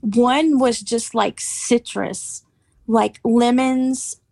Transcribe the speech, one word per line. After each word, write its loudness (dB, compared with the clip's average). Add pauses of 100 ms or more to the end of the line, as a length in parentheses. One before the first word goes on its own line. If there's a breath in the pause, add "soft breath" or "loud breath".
one 2
was 2
just, -6
like, -2
citrus, -4 (440)
like, 0
lemons, 0 (140)